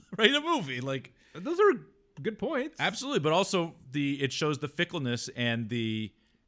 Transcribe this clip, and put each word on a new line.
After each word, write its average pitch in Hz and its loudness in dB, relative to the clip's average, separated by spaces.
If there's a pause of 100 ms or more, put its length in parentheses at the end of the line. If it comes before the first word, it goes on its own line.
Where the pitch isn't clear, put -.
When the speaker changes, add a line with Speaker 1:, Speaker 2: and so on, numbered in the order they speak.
(160)
Speaker 1:
write 220 6
a 294 2
movie." 220 -2
Like, 135 -6 (220)
Speaker 2:
Those 269 -4
are 403 8 (500)
good 214 -4
points. 277 -4
Speaker 1:
Absolutely, 226 0
but 151 2
also 175 2 (180)
the, 143 0
it 131 0
shows 151 0
the 143 -6
fickleness 139 -4
and 117 -2
the, 110 -2 (380)